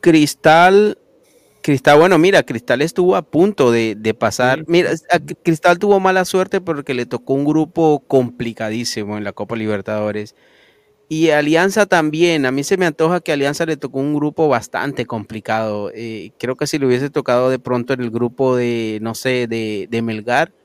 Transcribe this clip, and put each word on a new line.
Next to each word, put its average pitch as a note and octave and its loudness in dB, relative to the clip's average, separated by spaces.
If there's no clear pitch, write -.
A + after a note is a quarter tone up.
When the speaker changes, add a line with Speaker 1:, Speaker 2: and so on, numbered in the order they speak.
Speaker 1:
Cristal, E3+ 4
Cristal, D3 4
bueno, F3+ 6
mira, E3+ 4
Cristal B2 -4
estuvo F3+ 0
a F#3 0
punto D#3 2
de, A2+ 0
de G#2+ -4
pasar. B2 0
Speaker 2:
Sí. D#3+ -12
Speaker 1:
Mira, E3+ 2
a F3 2
Cristal E3+ 0
tuvo G3+ 2
mala F#3 0
suerte F#3+ -2
porque D3 -6
le B2 -4
tocó B2+ -6
un C#3 0
grupo D3+ 2
complicadísimo A2+ -4
en G#2 -8
la G2+ -8
Copa G#2+ -8
Libertadores. G#2+ -6
Y D#3 0
Alianza E3 2
también, D#3+ 2
a B2+ 0
mí C#3 -4
se F#3+ -2
me F#3 0
antoja E3 0
que E3 -4
Alianza C#3+ -2
le D#3+ -4
tocó C3 -8
un D3 -2
grupo D3 -2
bastante B2 -2
complicado. A2 -6
Eh, A2 -12
creo B2+ -4
que D3 -6
si D#3 -4
le C3+ -2
hubiese B2+ 0
tocado B2+ 0
de C3 -2
pronto B2 -4
en B2+ -6
el A#2+ -6
grupo B2 -2
de, A#2 -2
no A2+ -6
sé, B2+ -2
de, A2 -6
de A#2 -2
Melgar A#2 -4